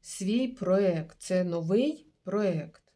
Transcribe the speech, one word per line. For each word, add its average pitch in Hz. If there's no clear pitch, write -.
свій 226
проект. 185
Це 185
новий 180
проект. 185